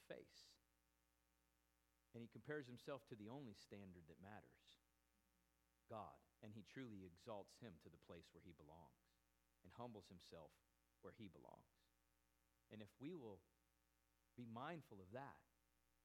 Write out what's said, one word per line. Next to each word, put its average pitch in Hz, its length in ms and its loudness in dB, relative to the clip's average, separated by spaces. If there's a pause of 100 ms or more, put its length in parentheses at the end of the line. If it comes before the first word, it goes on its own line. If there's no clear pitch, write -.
face. - 460 -4 (1600)
And 117 80 0
he 110 80 -2
compares 147 340 4
himself 123 460 2
to - 80 4
the 104 80 2
only 127 240 2
standard 92 560 -4
that 82 160 -6
matters, 92 560 -8 (1120)
God. 87 240 4 (240)
And 107 160 -2
he 101 80 -2
truly 110 400 0
exalts 92 560 0
him 101 240 -2
to 85 80 -8
the 82 160 -12
place 85 240 -4
where 82 100 -10
he 85 140 -6
belongs 78 560 -10 (480)
and 90 160 -10
humbles 120 320 2
himself 87 400 -4 (560)
where 90 160 0
he 104 80 2
belongs. 62 640 -8 (800)
And 107 80 2
if 104 160 0
we 143 160 4
will 110 320 2 (960)
be 120 80 2
mindful 120 560 4
of 92 80 -4
that, 123 240 4 (680)